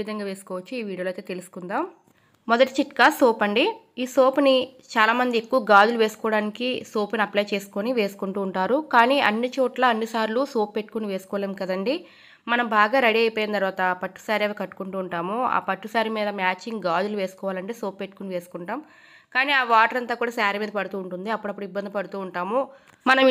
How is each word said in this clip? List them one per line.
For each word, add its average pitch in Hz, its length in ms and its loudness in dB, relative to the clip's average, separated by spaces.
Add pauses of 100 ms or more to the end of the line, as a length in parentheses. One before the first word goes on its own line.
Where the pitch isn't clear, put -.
విధంగా 208 280 -8
వేసుకోవచ్చు 190 500 -12
ఈ 226 100 -6
వీడియోలో 185 240 -6
అయితే 190 180 -14
తెలుసుకుందాం. 180 520 -8 (680)
మొదటి 254 260 4
చిట్కా 277 300 4 (120)
సోప్ 226 280 4
అండి. 220 180 2 (380)
ఈ 247 120 -2
సోప్ని 269 400 6 (380)
చాలామంది 240 480 2
ఎక్కువ 254 180 0 (120)
గాజులు 214 320 8
వేసుకోవడానికి 214 680 -2 (240)
సోప్ని 208 320 -2
అప్లై 202 280 0
చేసుకొని 202 460 -4
వేసుకుంటూ 196 480 -4
ఉంటారు. 190 300 0 (180)
కానీ 254 240 6 (120)
అన్ని 240 260 -2
చోట్ల 247 380 2
అన్నిసార్లు 220 480 -2 (100)
సోప్ 208 260 -2
పెట్టుకుని 214 340 -8
వేసుకోలేం 196 500 -6
కదండి. 190 340 -2 (540)
మనం 240 220 0
బాగా 214 300 4
రెడీ 220 180 4
అయిపోయిన 220 340 0
తర్వాత 190 260 -2 (200)
పట్టు 185 240 -10
శారీ 208 220 0
అవి 208 120 -6
కట్టుకుంటూ 190 440 -10
ఉంటాము. 180 320 -4 (200)
ఆ 185 120 0
పట్టు 190 260 -4
శారీ 220 240 0
మీద 208 120 -2 (100)
మ్యాచింగ్ 190 480 -4
గాజులు 196 340 0
వేసుకోవాలంటే 190 580 -6
సోప్ 190 220 -8
పెట్టుకుని 196 340 -12
వేసుకుంటాం. 175 440 -10 (560)
కానీ 269 240 2
ఆ - 20 2 (100)
వాటర్ 226 300 4
అంతా 240 180 -4
కూడా 240 160 -2
శారీ 202 280 0
మీద 208 120 -6
పడుతూ 190 280 -4
ఉంటుంది, 185 320 -10
అప్పుడప్పుడు 202 340 -8
ఇబ్బంది 196 260 -8
పడుతూ 196 300 -6
ఉంటాము. 185 340 -4 (500)
మనం 262 220 6